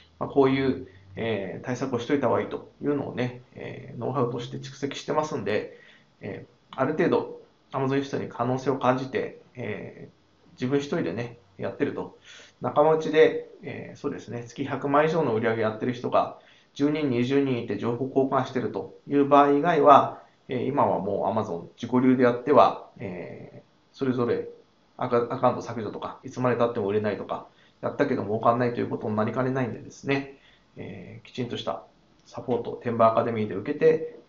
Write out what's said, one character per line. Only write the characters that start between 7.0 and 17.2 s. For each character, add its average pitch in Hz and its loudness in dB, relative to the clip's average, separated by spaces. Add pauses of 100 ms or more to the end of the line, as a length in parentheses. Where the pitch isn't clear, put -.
度、 - 0 (300)
Amazon 135 0
ユ 139 2
ー - -4
ス - -8
ト 135 -4
に - -6
可 - -4
能 127 0
性 143 -2
を 131 0
感 127 2
じ 131 -6
て、 - -4 (140)
え 92 -10
ー、 - -20
自 127 -4
分 143 2
一 139 -4
人 170 -2
で 85 -4
ね、 120 -8 (180)
や 110 -6
っ - -14
て 143 0
る 131 -4
と。 - -8 (440)
仲 123 2
間 160 6
内 156 -2
で、 - 4 (140)
え 117 -12
ー、 - -20
そ 143 -4
う - -6
で - -10
す - -16
ね、 120 -8
月 - -10
百 139 -6
万 143 4
以 160 2
上 165 0
の 123 0
売 107 2
り 117 0
上 113 0
げ 113 -2
や 110 0
っ - -10
て 123 -4
る 123 -2
人 - -4
が、 90 0 (380)
十 143 2
人、 151 0
二 120 2